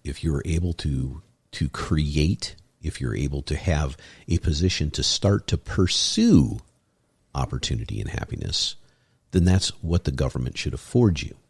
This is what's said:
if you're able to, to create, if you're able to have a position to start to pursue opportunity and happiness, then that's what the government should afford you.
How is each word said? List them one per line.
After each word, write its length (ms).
if 200
you're 220
able 280
to, 500
to 160
create, 840
if 200
you're 140
able 280
to 120
have 420
a 100
position 540
to 120
start 440
to 100
pursue 1000
opportunity 680
and 120
happiness, 640
then 140
that's 240
what 220
the 80
government 460
should 180
afford 460
you. 140